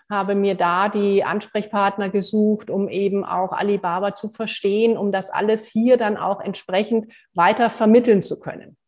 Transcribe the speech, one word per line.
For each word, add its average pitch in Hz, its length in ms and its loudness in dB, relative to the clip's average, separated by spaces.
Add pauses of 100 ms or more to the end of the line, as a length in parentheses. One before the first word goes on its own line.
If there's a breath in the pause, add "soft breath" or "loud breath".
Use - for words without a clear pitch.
habe 202 280 -2
mir 196 180 0
da 180 360 0
die 202 340 0
Ansprechpartner 202 840 -2
gesucht, 214 600 0
um 196 200 -2
eben 196 360 -2
auch 185 280 -4
Alibaba 196 600 -2
zu 214 160 -8
verstehen, 214 680 -2
um 202 140 -4
das 190 200 -4
alles 220 340 -2
hier 240 320 2
dann 214 180 0
auch 190 260 -4
entsprechend 214 720 -4 (220 loud breath)
weiter 220 380 4
vermitteln 220 500 6
zu - 180 -6
können. - 380 -16 (100)